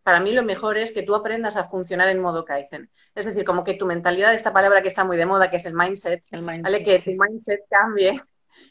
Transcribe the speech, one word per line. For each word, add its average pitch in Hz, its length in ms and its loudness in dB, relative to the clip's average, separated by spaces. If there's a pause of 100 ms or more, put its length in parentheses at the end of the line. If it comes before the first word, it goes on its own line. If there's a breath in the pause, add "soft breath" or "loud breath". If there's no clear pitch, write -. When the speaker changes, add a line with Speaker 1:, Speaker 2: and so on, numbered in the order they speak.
Speaker 1:
para 175 160 4
mí 196 140 0
lo 247 100 2
mejor 214 340 -2
es 220 140 -4
que 214 120 -6
tú 202 120 0
aprendas 214 400 -2
a 190 80 -2
funcionar 185 460 0
en 190 100 2
modo 170 240 -2
Kaizen. 143 480 -8 (240 soft breath)
Es 208 100 -6
decir, 202 200 -4
como 180 180 0
que 185 120 -2
tu - 100 -4
mentalidad, 180 480 2
esta 220 180 -2
palabra 196 300 4
que 190 80 0
está 190 160 -2
muy 180 100 -2
de 170 100 2
moda, 185 240 2
que 180 80 -4
es 170 80 -4
el 170 80 -8
mindset, 175 480 -2 (100)
Speaker 2:
El 170 100 -10
mindset, 165 220 -8
Speaker 1:
¿vale? 190 200 0
Que 185 160 4
Speaker 2:
sí. 185 160 -6
Speaker 1:
tu 190 80 2
mindset 214 460 -2
cambie 202 500 2 (520 soft breath)